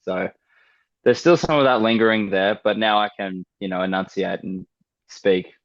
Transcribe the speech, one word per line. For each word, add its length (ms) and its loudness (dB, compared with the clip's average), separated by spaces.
So 260 -6
there's 140 2
still 180 4
some 220 0
of 60 4
that 180 2
lingering 480 2
there, 340 0
but 140 0
now 200 2
I 180 0
can, 280 -10
you 80 -8
know, 140 -4
enunciate 600 -4
and 240 -10
speak 440 -2